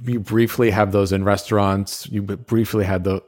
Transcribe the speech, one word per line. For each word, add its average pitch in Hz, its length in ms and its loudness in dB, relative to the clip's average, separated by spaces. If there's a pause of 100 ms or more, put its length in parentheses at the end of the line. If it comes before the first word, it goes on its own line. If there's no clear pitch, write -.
you 123 160 -2
briefly 113 520 2
have 101 180 2
those 98 220 2
in 98 100 0
restaurants. 98 880 0
You 110 120 -4
b-, 101 120 -8
briefly 113 500 0
had 92 200 -2
the, 95 240 -2